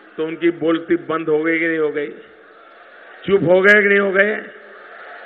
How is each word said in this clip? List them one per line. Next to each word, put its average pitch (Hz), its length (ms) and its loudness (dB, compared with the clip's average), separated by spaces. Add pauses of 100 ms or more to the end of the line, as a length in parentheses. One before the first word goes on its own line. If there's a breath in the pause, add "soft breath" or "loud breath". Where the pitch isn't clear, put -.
(180)
तो 156 80 -4
उनकी 165 240 -2
बोलती 165 460 -2
बंद 160 340 -4
हो 151 140 2
गई 165 160 0
कि 165 80 -2
नहीं 165 100 -2
हो 151 120 0
गई? 147 180 -6 (1160)
चुप 190 180 2
हो 180 180 4
गए 202 120 6
कि 208 160 4
नहीं 202 100 2
हो 196 120 -2
गए? 202 240 0 (920)